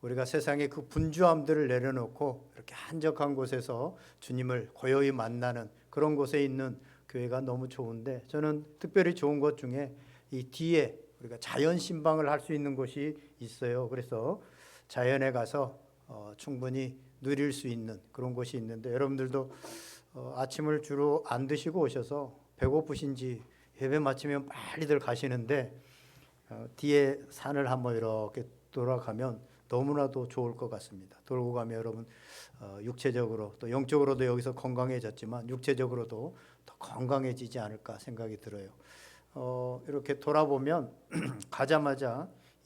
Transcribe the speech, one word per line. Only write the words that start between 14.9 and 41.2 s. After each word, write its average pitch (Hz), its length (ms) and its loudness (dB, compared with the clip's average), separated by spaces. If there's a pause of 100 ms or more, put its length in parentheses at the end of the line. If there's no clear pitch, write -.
가서, 123 460 -2 (280)
어, 104 300 -14
충분히 131 600 -4 (240)
누릴 139 320 2
수 135 140 -6
있는 113 340 -6 (120)
그런 127 220 -6
곳이 123 220 -4
있는데 113 360 -6
여러분들도, 131 580 0 (640)
어, 127 220 -10
아침을 151 460 0
주로 147 440 2
안 123 200 0
드시고 156 340 0
오셔서 135 580 -2 (180)
배고프신지 131 840 0 (380)
예배 135 180 2
마치면 139 480 0
빨리들 147 540 0
가시는데, 123 760 0 (760)
어, 113 260 -12
뒤에 143 420 6 (120)
산을 139 400 -2
한번 123 260 0
이렇게 110 500 -2 (240)
돌아가면 123 720 -2 (280)
너무나도 135 600 0
좋을 120 280 -4
것 120 140 -6
같습니다. 95 560 -14
돌고 123 260 -2
가면 117 240 -2
여러분, 113 300 -6 (540)
어, 98 200 -14
육체적으로 117 800 -2
또 120 100 -6
영적으로도 135 560 4
여기서 123 300 2
건강해졌지만 123 920 -4
육체적으로도 123 880 -2 (280)
더 - 140 -20
건강해지지 127 800 -2
않을까 107 400 -8
생각이 113 400 -8
들어요. 101 320 -12 (640)
어, 127 540 -4
이렇게 143 320 -2
돌아보면 147 720 4 (180)
<clears throat> 131 400 -6